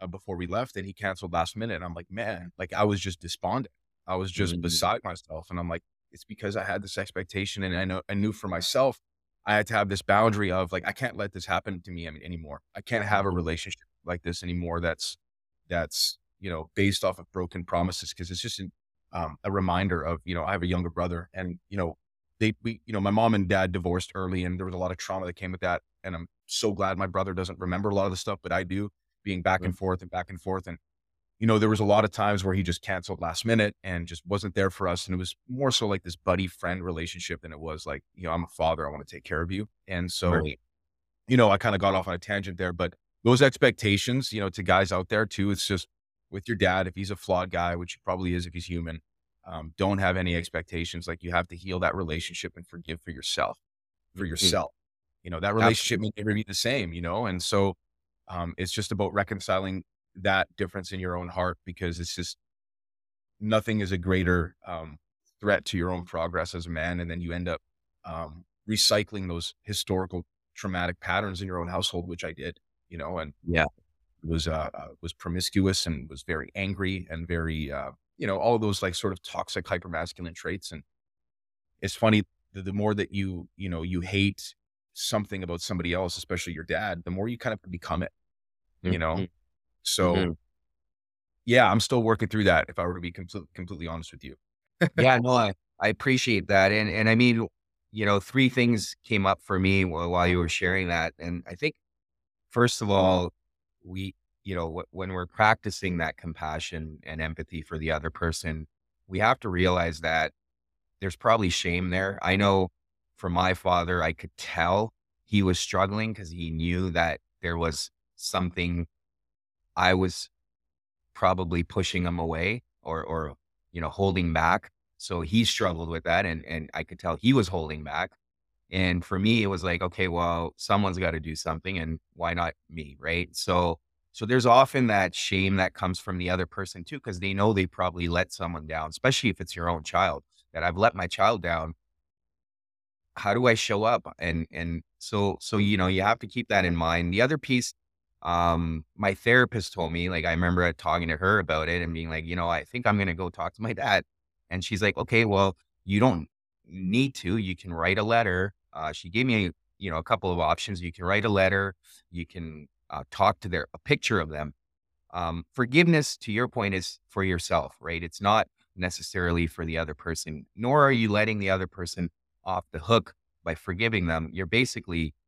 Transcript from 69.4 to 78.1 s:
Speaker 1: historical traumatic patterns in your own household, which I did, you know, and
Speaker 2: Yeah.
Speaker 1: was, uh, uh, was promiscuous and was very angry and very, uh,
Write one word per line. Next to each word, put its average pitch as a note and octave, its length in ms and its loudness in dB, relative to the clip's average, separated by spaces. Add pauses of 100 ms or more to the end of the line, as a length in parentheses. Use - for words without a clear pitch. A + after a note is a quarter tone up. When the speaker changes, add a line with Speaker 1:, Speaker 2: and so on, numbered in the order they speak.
Speaker 1:
historical F#2 640 -4 (300)
traumatic F2+ 460 -4
patterns F#2 420 -2
in F#2+ 60 -8
your F2+ 120 -4
own E2+ 80 -6
household, F2+ 400 -4
which F2 160 -10
I E2 80 -8
did, D#2 280 -10 (280)
you E2+ 100 -14
know, E2 200 -6
and D2+ 240 -8
Speaker 2:
Yeah. E2 240 2 (580)
Speaker 1:
was, D#2+ 240 0
uh, D#2 260 -4
uh, D2 140 -14 (140)
was E2+ 120 -8
promiscuous F#2 720 0
and D2+ 240 -4
was C#2+ 140 -14
very D#2+ 320 -6
angry F#2+ 540 -4
and E2 180 -8
very, D#2+ 440 -2
uh, C2+ 200 -8 (260)